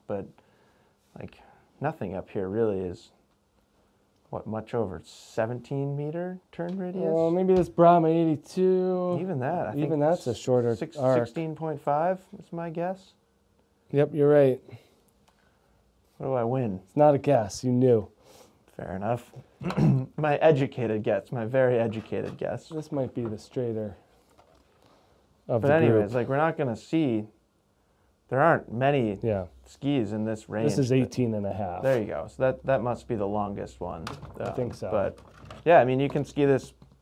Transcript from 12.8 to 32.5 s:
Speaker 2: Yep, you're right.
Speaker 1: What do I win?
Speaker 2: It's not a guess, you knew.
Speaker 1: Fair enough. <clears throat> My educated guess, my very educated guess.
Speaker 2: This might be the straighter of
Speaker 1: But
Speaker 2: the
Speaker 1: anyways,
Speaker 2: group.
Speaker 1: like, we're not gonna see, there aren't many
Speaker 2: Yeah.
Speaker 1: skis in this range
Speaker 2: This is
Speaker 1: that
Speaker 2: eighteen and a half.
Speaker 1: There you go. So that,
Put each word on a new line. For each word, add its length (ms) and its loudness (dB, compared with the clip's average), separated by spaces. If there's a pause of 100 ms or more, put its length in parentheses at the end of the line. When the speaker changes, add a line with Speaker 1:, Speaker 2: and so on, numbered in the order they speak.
Speaker 2:
Yep, 200 2
you're 180 4
right. 300 6 (1600)
Speaker 1:
What 80 -8
do 80 -4
I 100 0
win? 420 -2
Speaker 2:
It's 100 -8
not 180 8
a 40 2
guess, 460 0
you 80 2
knew. 360 4 (680)
Speaker 1:
Fair 200 -10
enough. 360 -6 (280)
<clears throat> 560 0
My 200 0
educated 680 2
guess, 260 -2
my 140 -6
very 340 2
educated 580 -4
guess. 320 -8
Speaker 2:
This 220 -12
might 240 -4
be 80 -6
the 160 -6
straighter 580 -8 (1500)
of 140 0
Speaker 1:
But 60 2
Speaker 2:
the 60 4
Speaker 1:
anyways, 320 4
Speaker 2:
group. 80 -8
Speaker 1:
like, 140 -2
we're 100 0
not 200 0
gonna 180 -2
see, 480 -2 (1080)
there 100 0
aren't 320 2
many 500 0
Speaker 2:
Yeah. 220 -2 (200)
Speaker 1:
skis 480 -4
in 120 -4
this 240 -6
range 220 -2
Speaker 2:
This 100 -2
is 80 0
Speaker 1:
that 80 4
Speaker 2:
eighteen 380 0
and 120 -4
a 60 -4
half. 300 -6
Speaker 1:
There 180 2
you 60 -4
go. 220 -8
So 140 -8
that, 240 -2